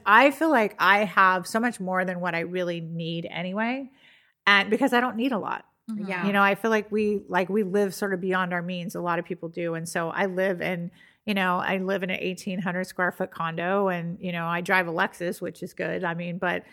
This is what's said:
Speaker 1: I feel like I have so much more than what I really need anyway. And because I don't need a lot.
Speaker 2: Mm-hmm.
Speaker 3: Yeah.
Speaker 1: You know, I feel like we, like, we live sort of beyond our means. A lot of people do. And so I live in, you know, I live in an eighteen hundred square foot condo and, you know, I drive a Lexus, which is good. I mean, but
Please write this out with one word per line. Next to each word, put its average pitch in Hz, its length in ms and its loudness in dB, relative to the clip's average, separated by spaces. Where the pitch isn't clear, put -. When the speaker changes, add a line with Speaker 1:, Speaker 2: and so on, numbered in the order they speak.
Speaker 1:
I 247 260 8
feel 311 180 0
like 226 300 2
I 196 240 6
have 185 420 4
so - 140 -2
much 233 200 -2
more 185 260 -2
than 180 160 -6
what 175 120 -2
I 170 60 -2
really 175 420 -4
need 165 480 -6
anyway. 220 640 -6
And 196 240 6
because 240 220 2
I 240 60 6
don't 240 160 0
need 247 160 0
a 208 60 0
lot. - 280 -6
Speaker 2:
Mm-hmm. 208 200 -8
Speaker 3:
Yeah. 180 160 -4
Speaker 1:
You 202 80 2
know, 202 80 4
I 196 140 6
feel 226 160 -2
like 214 200 0
we, 208 360 0
like, 180 220 0
we 208 140 2
live 196 300 0
sort 196 200 -2
of 180 60 -4
beyond 185 320 0
our 175 120 -2
means. 175 320 -8
A 175 60 -6
lot 175 180 0
of 170 60 -6
people 170 220 -8
do. 165 280 -4
And 165 120 -6
so 170 220 -2
I 185 160 0
live 185 360 0
in, 175 280 -4
you 214 100 -2
know, 185 220 2
I 190 200 0
live 190 260 -2
in 185 60 -4
an - 100 -4
eighteen 185 400 -6
hundred 185 260 -4
square 180 260 -2
foot 190 200 -6
condo 175 580 0
and, 170 300 -4
you 180 120 -6
know, 170 160 -4
I 170 140 0
drive 185 260 2
a 170 40 -4
Lexus, 180 480 -2
which 165 220 -8
is - 120 -10
good. 175 300 -4
I 170 120 -2
mean, 175 220 -8
but 180 360 -2